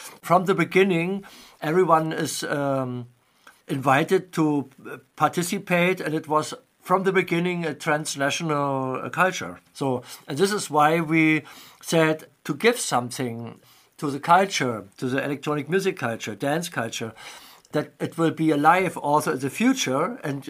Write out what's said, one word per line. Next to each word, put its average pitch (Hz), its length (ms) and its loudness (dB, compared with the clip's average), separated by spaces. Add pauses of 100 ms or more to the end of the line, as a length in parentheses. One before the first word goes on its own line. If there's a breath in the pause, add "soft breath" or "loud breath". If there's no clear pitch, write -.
(220 loud breath)
from 180 220 4
the 185 100 2
beginning, 180 720 2 (380 loud breath)
everyone 160 500 4
is, - 320 -4
um, 131 640 -2 (640 soft breath)
invited 143 640 2
to, 151 340 0 (180)
uh, 139 120 -14 (180)
participate, 175 840 0
and 151 120 -4
it 156 140 -6
was 151 260 -2 (280)
from 190 220 0
the 185 100 2
beginning 180 500 0
a 151 100 -4
transnational, 143 1300 -2
uh, 123 80 -8
culture. 165 520 -2 (100)
So, 127 320 -2 (240 loud breath)
and 143 100 -6
this 196 140 2
is 208 180 -4
why 151 300 4
we 156 440 2 (380 loud breath)
said 160 440 2 (180)
to 151 100 -4
give 226 240 2
something 120 840 -4 (380 soft breath)
to 147 120 -4
the 139 80 -6
culture, 160 640 2 (140)
to 131 100 -4
the 131 160 -2
electronic 147 460 -4
music 185 280 0
culture, 113 380 -6
dance 151 320 -2
culture, 113 460 -6 (580 loud breath)
that 151 280 -4
it 165 180 -6
will 165 140 2
be 160 200 0
alive 160 460 4
also 147 360 0
in 131 60 -4
the 131 100 -4
future 185 760 0
and, 139 260 -8